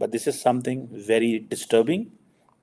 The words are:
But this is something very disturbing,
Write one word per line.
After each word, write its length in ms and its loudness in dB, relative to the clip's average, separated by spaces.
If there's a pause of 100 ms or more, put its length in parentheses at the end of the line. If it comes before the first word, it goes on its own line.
But 100 -2
this 160 -2
is 80 -2
something 440 0 (300)
very 200 4 (220)
disturbing, 500 2 (600)